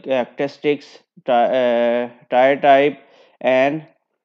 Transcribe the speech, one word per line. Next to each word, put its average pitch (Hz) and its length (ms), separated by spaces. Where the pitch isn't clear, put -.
characteristics, 139 800
ti-, 120 220
अ, 120 560
tire 131 280
type 143 340
and 135 340